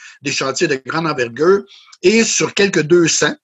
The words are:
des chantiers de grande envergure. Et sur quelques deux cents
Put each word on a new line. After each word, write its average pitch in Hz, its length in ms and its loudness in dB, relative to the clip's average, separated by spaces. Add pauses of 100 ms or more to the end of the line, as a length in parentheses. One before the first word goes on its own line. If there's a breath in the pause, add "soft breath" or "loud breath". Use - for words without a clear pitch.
(220 loud breath)
des 139 100 -6
chantiers 135 360 -2
de 135 180 -2
grande 165 220 -4
envergure. 143 560 0 (420 loud breath)
Et 220 200 4
sur 165 280 -2
quelques 196 280 0
deux 165 260 0
cents 151 360 -2